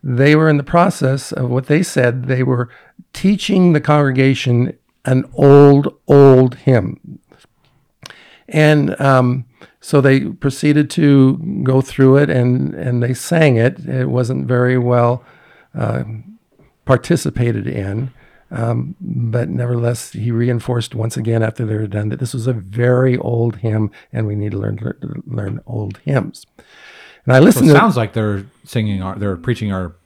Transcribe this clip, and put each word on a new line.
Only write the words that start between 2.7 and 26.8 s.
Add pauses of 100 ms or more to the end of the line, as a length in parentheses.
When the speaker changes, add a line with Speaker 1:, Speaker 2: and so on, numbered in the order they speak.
Speaker 1:
teaching
the
congregation (260)
an
old, (140)
old
hymn. (1300)
And,
um, (360)
so
they
proceeded
to (260)
go
through
it,
and,
and
they
sang
it.
It
wasn't
very
well, (500)
uh, (800)
participated
in. (400)
Um,
but
nevertheless,
he
reinforced
once
again
after
they
were
done
that
this
was
a
very
old
hymn, (220)
and
we
need
to
learn, (480)
learn
old
hymns. (800)